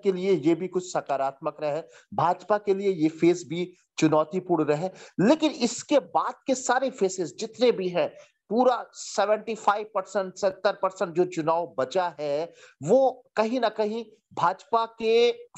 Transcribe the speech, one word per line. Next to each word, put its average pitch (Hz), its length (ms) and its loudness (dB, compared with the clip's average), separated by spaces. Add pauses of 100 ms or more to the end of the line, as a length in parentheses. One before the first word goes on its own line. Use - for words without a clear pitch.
के 196 80 4
लिए 185 200 -2
ये 165 240 4
भी 180 120 -6
कुछ 180 260 -6
सकारात्मक 139 680 -4
रहे, 151 220 -4 (300)
भाजपा 180 440 0
के 208 160 0
लिए 196 160 0
ये 156 200 2
फेज 170 380 2
भी 175 260 -6 (240)
चुनौतीपूर्ण 160 680 2
रहे। 147 240 0 (300)
लेकिन 294 320 4
इसके 247 480 0
बाद 208 340 -2 (140)
के 262 80 2
सारे 262 340 0
फेसेस 185 500 -4
जितने 220 320 2
भी 185 180 -4
हैं, 165 200 0 (400)
पूरा 233 420 0
सेवेंटी 214 640 -2
फ़ाइव 214 400 0
परसेंट, 190 400 -4
सत्तर 196 380 0
परसेंट 185 400 -4
जो 180 120 2
चुनाव 165 520 -4
बचा 160 420 -2
है, 151 340 -4 (300)
वो 254 420 2 (100)
कहीं 226 240 0
ना 226 100 2
कहीं 220 360 -4 (280)
भाजपा 190 520 0
के 226 460 2 (260)